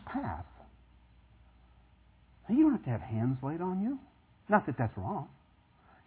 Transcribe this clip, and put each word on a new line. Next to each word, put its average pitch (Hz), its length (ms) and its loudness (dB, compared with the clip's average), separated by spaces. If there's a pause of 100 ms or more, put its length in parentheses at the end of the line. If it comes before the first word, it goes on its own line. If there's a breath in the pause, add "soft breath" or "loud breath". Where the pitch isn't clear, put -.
path. 101 400 -8 (2000)
Now, 208 80 2
you 311 80 8
don't 302 80 8
have 233 140 0
to 143 40 -2
have 117 120 0
hands 120 420 0
laid 151 160 -4
on 185 240 -2
you. 269 160 -2 (480)
Not 208 180 4
that 139 120 -2
that's 117 200 -2
wrong. 135 300 -6 (800 soft breath)